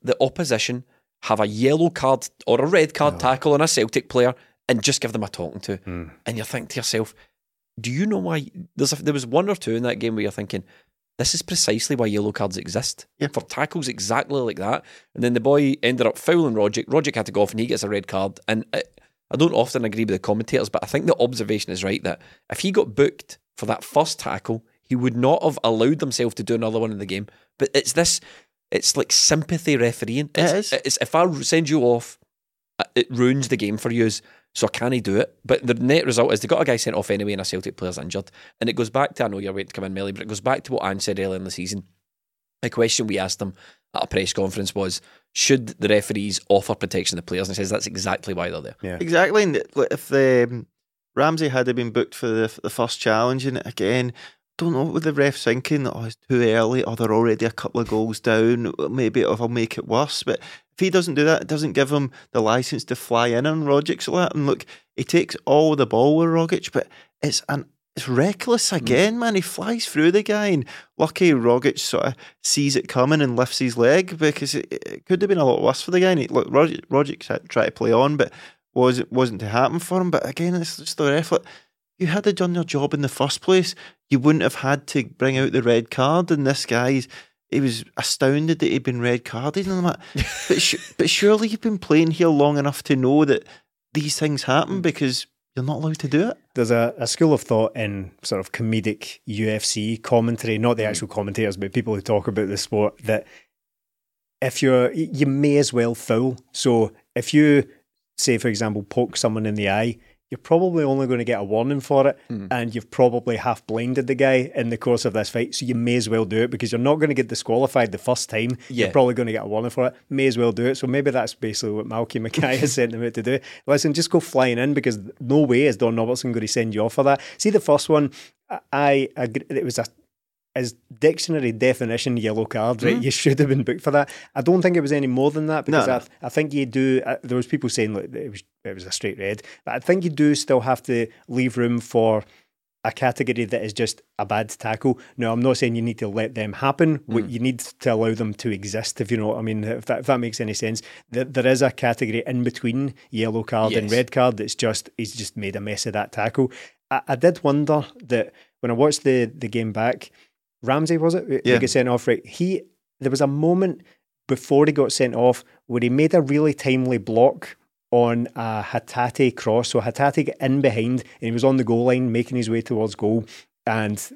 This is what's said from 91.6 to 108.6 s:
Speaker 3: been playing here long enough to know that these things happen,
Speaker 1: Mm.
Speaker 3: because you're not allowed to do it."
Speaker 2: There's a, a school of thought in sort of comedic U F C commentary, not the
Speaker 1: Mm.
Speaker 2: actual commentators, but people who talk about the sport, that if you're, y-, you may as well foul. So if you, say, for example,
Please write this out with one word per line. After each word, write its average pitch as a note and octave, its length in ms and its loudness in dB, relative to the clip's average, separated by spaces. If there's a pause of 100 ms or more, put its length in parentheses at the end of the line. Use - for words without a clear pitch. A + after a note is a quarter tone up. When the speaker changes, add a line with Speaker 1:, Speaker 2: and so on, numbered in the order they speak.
Speaker 3:
been G#3+ 180 -2
playing D#3+ 320 4
here E3+ 160 2
long D3 320 4
enough C#3 240 -2
to D3 120 2
know C3+ 300 4
that - 220 2 (480)
these D3 240 -4
things D3 240 -2
happen, C#3+ 340 0
Speaker 1:
Mm. F#3 60 -4
Speaker 3:
because C#3+ 420 -2 (300)
you're B2+ 100 -4
not C#3+ 120 -4
allowed D#3 200 -4
to D3 100 -6
do D#3 220 2
it." - 80 -8 (160)
Speaker 2:
There's A#2 160 0
a, A#2 300 2
a B2 80 -4
school D#3+ 260 4
of B2 80 2
thought A2 340 0
in G2+ 360 -6 (100)
sort F#2+ 200 -4
of - 100 -12
comedic A2 760 -4
U A2 240 -2
F G#2+ 160 -2
C A2 320 -4
commentary, A2+ 640 0
not A#2 180 2
the A2 60 0
Speaker 1:
Mm. G#2+ 60 0
Speaker 2:
actual G#2 180 -6
commentators, G2+ 500 -4
but G2 160 -6
people A2+ 220 -2
who G2 60 -4
talk G#2 260 0
about G2+ 200 0
the G2+ 100 -4
sport, G#2 480 0
that G#2+ 200 0 (1160)
if C3 200 -4
you're, B2+ 280 4
y-, D#3+ 220 -4
you C#3+ 140 2
may C#3+ 320 4
as C#3+ 160 2
well A#2+ 220 2
foul. A#2+ 420 0 (140)
So A2+ 400 2 (240)
if B2 180 -6
you, D3 340 6 (500)
say, A#2+ 200 2
for B2 100 0
example, G#2+ 360 -2